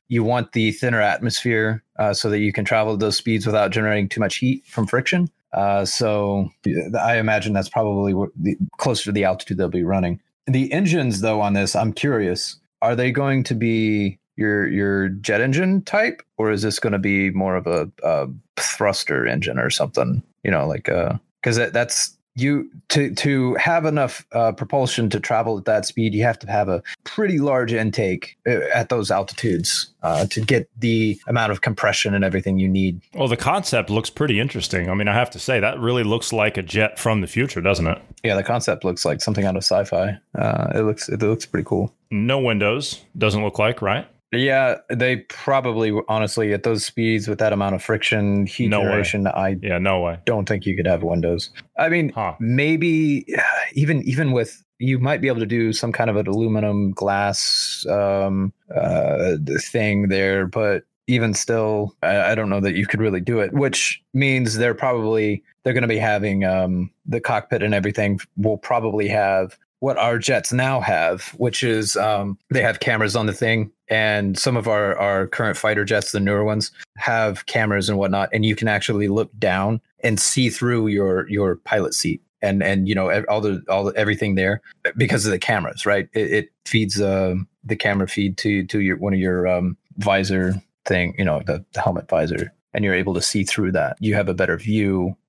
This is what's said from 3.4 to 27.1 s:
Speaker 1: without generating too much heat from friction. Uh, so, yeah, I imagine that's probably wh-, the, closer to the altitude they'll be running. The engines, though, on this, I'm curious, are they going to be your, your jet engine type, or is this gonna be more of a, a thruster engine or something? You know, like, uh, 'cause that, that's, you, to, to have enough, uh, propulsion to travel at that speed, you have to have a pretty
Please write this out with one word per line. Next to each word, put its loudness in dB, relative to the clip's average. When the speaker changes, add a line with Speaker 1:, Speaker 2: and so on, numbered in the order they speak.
Speaker 1:
without 2
generating 0
too -4
much 0
heat -2
from -2
friction. 0
Uh, 2
so, 0
yeah, -2
I 2
imagine 0
that's 0
probably 0
wh-, -2
the, -2
closer -2
to -4
the 0
altitude -2
they'll 0
be -2
running. 0
The 0
engines, 2
though, 2
on 2
this, 0
I'm 2
curious, -2
are 2
they 2
going 0
to -2
be 0
your, 0
your 0
jet 0
engine 2
type, 0
or 0
is 0
this -2
gonna 0
be 2
more 0
of -2
a, 0
a 0
thruster 0
engine -2
or 0
something? -2
You -2
know, 0
like, -4
uh, 0
'cause 2
that, 0
that's, -2
you, 0
to, 0
to 2
have 2
enough, 0
uh, 2
propulsion 0
to 0
travel 0
at -12
that 2
speed, -2
you 0
have 2
to -12
have 0
a -2
pretty -2